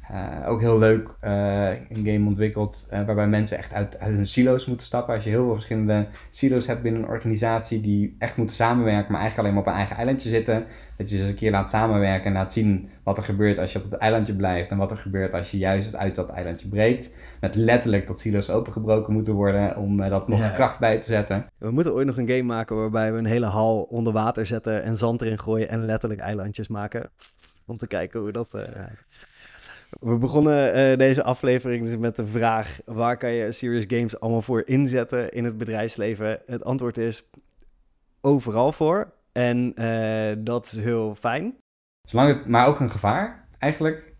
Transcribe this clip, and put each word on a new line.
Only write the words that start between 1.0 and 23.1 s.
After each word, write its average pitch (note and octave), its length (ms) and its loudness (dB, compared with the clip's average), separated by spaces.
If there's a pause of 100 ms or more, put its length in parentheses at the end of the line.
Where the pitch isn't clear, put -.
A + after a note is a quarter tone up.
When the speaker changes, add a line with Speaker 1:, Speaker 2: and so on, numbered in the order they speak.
Speaker 1:
eh, G2+ 500 0
een A2 340 -6
game G#2 220 2
ontwikkeld, G#2 640 0
eh, G2+ 140 -2
waarbij G#2 240 2
mensen G#2+ 300 2
echt - 160 -12
uit, G2+ 240 -4
uit G#2 160 -2
hun G2+ 120 2
silo's B2+ 400 2
moeten B2 200 -6
stappen. A#2+ 280 -2
Als G#2+ 100 -4
je G#2+ 60 -2
heel A#2+ 140 2
veel A#2+ 100 2
verschillende G#2+ 520 0 (240)
silo's B2+ 360 2
hebt A#2+ 160 -4
binnen A2+ 200 0
een - 60 -6
organisatie A2+ 720 0
die G#2 380 2
echt A#2 180 -4
moeten A2 200 -2
samenwerken, A2+ 560 2
maar E2 80 -2
eigenlijk G#2+ 180 -2
alleen G#2 140 2
maar G2+ 100 2
op G2+ 60 0
een F2+ 100 0
eigen G2+ 180 -2
eilandje B2+ 320 -2
zitten. A2+ 360 2 (320)
Dat G#2 140 -6
je G#2 60 -2
ze F#2+ 60 2
eens G2 80 0
een G2+ 60 -4
keer A2 140 0
laat G2 200 2
samenwerken G2+ 560 2
en G2 60 2
laat F#2+ 200 0
zien G#2 360 2 (140)
wat G2 140 0
er G#2 60 -4
gebeurt G#2 360 2
als - 140 -2
je G2 120 -4
op G2+ 60 -8
het - 100 -6
eilandje A2 340 2
blijft F2+ 360 0
en G2+ 60 -2
wat G2 140 0
er G#2+ 60 -8
gebeurt F#2+ 380 -4
als F2+ 160 -4
je G2+ 80 -4
juist G2 380 0
uit F#2+ 180 -2
dat F2+ 140 -4
eilandje F2 400 -8
breekt. A2+ 420 2 (300)
Met - 140 -2
letterlijk A2+ 520 4
dat - 140 -8
silo's G#2 300 -2
opengebroken G#2+ 600 0
moeten G#2+ 220 0
worden G2+ 420 2
om, G2+ 240 0
eh, F#2+ 100 0
dat G2 180 0
nog G#2+ 100 4
Speaker 2:
Ja. A2 100 2
Speaker 1:
kracht A#2+ 300 0
bij A2 200 2
te - 80 -8
zetten. G#2 400 -2 (120)
Speaker 2:
We A2 120 -6
moeten D#3+ 220 0
ooit C3+ 140 0
nog B2 120 -2
een A#2 100 -2
game B2+ 140 2
maken A2+ 340 -2
waarbij A2 360 0